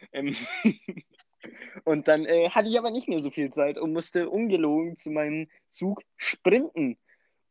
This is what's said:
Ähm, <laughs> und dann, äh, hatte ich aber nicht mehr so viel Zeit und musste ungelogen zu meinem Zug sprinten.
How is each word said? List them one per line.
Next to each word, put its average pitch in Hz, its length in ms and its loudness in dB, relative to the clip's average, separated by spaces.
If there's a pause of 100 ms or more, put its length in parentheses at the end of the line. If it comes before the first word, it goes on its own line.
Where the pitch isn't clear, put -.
(120)
Ähm, 143 220 -4 (300)
<laughs> 220 100 6 (1120)
und 151 240 2
dann, 156 180 4
äh, 170 240 4
hatte 214 180 2
ich 226 100 0
aber 226 120 0
nicht 240 180 -6
mehr 165 120 0
so 143 100 -4
viel 143 200 -4
Zeit 143 280 0
und 160 140 -2
musste 165 380 -2
ungelogen 165 680 0
zu - 140 -12
meinem 151 380 -4 (220)
Zug 196 320 -4 (140)
sprinten. 180 800 0 (540)